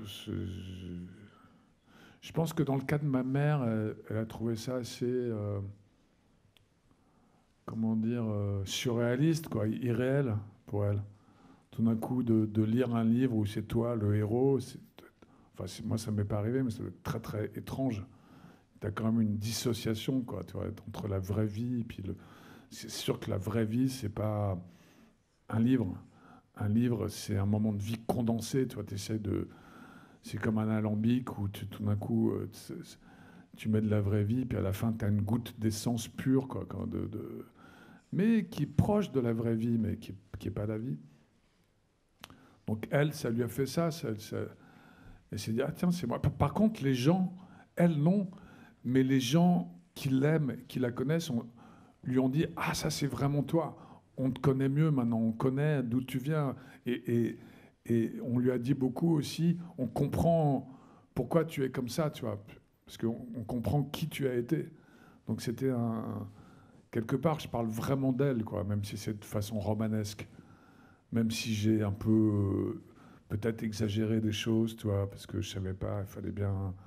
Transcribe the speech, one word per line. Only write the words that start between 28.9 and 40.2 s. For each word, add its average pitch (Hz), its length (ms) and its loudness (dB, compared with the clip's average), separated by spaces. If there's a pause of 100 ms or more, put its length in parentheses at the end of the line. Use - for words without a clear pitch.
de, 95 280 -2 (760)
c'est - 160 -8
comme 110 180 2
un 110 100 2
alambic 110 680 2
où 101 100 -2
tu, 101 200 -8
tout - 160 -8
d'un 104 120 2
coup, 110 360 2
euh, 101 200 -4
tu, - 220 -14 (840)
tu - 140 -4
mets 107 120 4
de 107 80 0
la 107 120 4
vraie 104 220 2
vie, 123 220 0
puis 113 120 -2
à 95 40 0
la 98 120 0
fin, 113 180 0
t'as 110 180 -2
une 104 120 4
goutte 113 380 -2
d'essence 110 480 0
pure, 131 400 2
quoi, 92 200 -6
quand 92 200 -6
de, 92 180 -2
de, - 400 -8 (640)
mais 208 360 2
qui - 160 -4
est - 20 2
proche - 460 2
de 131 80 2
la 120 120 2
vraie 113 240 2
vie, 117 220 2
mais 104 200 0
qui, - 180 -12 (240)